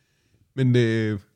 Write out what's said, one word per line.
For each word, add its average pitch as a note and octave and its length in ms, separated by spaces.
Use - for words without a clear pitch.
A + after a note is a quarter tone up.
Men, B2+ 200
øh, A2+ 420